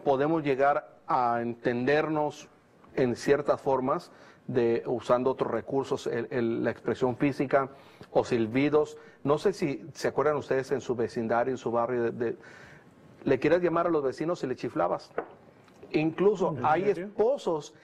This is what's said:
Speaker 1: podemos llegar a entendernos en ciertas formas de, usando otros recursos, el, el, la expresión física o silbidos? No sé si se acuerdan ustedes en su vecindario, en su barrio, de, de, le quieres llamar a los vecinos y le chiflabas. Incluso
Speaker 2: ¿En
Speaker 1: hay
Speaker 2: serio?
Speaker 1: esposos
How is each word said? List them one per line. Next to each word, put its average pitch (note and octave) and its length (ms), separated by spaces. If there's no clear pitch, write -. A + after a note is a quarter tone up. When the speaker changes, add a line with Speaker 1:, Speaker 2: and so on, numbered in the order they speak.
Speaker 1:
podemos D3 380
llegar C#3+ 540
a B2 340
entendernos C#3+ 1080
en B2 180
ciertas C#3+ 460
formas C3+ 500
de, A#2 380
usando B2+ 440
otros A#2+ 220
recursos, C3 560
el, A#2 240
el, A#2+ 320
la A#2 80
expresión A#2+ 440
física C#3 540
o A#2+ 140
silbidos? C3+ 720
No D3 160
sé G3 140
si C#3+ 420
se - 140
acuerdan D3 280
ustedes C3 360
en C3 80
su A#2+ 160
vecindario, A#2 560
en B2 60
su B2 120
barrio, A#2 340
de, A#2 60
de, A#2 260
le C3+ 160
quieres E3 240
llamar E3+ 240
a F3 40
los D#3+ 120
vecinos D3+ 400
y D3 60
le B2 80
chiflabas. - 560
Incluso E3+ 680
Speaker 2:
¿En B2+ 80
Speaker 1:
hay D#3+ 180
Speaker 2:
serio? F#3+ 220
Speaker 1:
esposos G#3 760